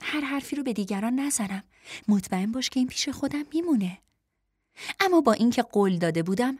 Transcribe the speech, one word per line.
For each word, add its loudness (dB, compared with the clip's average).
هر -4
حرفی -4
رو -4
به -2
دیگران -2
نزنم. -2
مطمئن 0
باش -4
که 0
این 2
پیش -4
خودم -4
میمونه." 0
اما 6
با 4
اینکه 2
قول 2
داده 2
بودم، 0